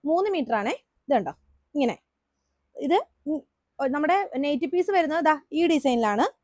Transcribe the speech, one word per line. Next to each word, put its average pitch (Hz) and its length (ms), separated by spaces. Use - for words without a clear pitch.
മൂന്ന് 359 340
മീറ്റർ 240 240
ആണേ. 269 140
ഇത് 269 120
കണ്ടോ, 156 180
ഇങ്ങനെ. 247 220
ഇത് 339 100
ഉം, 302 100
ഒ-, 269 140
നമ്മുടെ 311 240
നെറ്റ് 285 260
പീസ് 359 240
വരുന്നത് 320 320
ദാ 302 80
ഈ 339 160
ഡിസൈനിലാണ്. 240 520